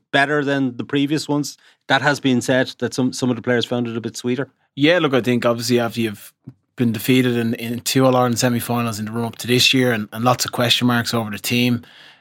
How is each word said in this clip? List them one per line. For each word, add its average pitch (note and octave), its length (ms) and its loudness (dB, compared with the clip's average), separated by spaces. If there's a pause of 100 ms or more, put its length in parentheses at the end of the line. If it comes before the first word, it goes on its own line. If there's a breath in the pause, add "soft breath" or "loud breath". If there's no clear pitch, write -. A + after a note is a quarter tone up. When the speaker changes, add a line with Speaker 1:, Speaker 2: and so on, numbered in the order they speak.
(100)
Speaker 1:
better C#3+ 320 2
than C3+ 360 -2
the - 60 -8
previous C#3+ 440 -2
ones? D3 300 -2 (300 soft breath)
That C3+ 120 2
has C#3 180 2
been B2+ 220 2
said, B2+ 280 2 (100)
that A#2 160 -4
some, B2+ 180 0
some - 160 -2
of B2 80 0
the A2+ 60 -10
players A#2+ 240 0
found A#2+ 220 -4
it A2+ 60 -8
a A2+ 60 -6
bit A2 160 -8
sweeter. B2+ 340 -6 (240 soft breath)
Speaker 2:
Yeah, D#3 260 4
look, D3+ 120 0
I C3 80 2
think A#2+ 240 0
obviously A#2+ 340 0
after A#2 220 -2
you've G#2+ 320 -6 (440)
been A#2+ 160 2
defeated B2 440 2
in, A#2 180 0
in A#2 260 -8
two C3 260 2
All-Ireland B2 320 2
semi-finals A#2+ 640 -2
in G#2+ 60 -8
the G#2+ 40 -8
run-up A#2 280 -6
to A2 100 -10
this B2 260 4
year B2+ 180 4
and, G#2+ 200 -4
and A2+ 120 -6
lots B2 200 2
of - 80 -8
question B2 340 0
marks A#2+ 260 0
over A2+ 160 -2
the G2+ 80 -8
team. A#2+ 460 0 (380 loud breath)